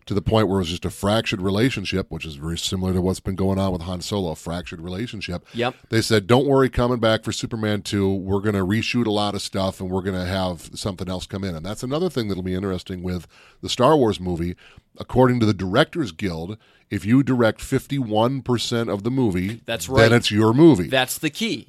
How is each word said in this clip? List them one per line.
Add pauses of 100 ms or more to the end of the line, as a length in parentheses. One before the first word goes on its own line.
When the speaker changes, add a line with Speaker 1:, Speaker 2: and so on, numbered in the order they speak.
Speaker 1:
to
the
point
where
it
was
just
a
fractured
relationship,
which
is
very
similar
to
what's
been
going
on
with
Han
Solo,
a
fractured
relationship.
Speaker 2:
Yep. (140)
Speaker 1:
They
said,
"Don't
worry
coming
back
for
Superman
two.
We're
gonna
reshoot
a
lot
of
stuff,
and
we're
gonna
have
something
else
come
in."
And
that's
another
thing
that'll
be
interesting
with (360)
the
Star
Wars
movie, (460)
according
to
the
Directors
Guild, (340)
if
you
direct
fifty-one
percent
of
the
movie,
Speaker 2:
That's
Speaker 1:
then
Speaker 2:
right.
Speaker 1:
it's
your
movie.
Speaker 2:
That's
the
key.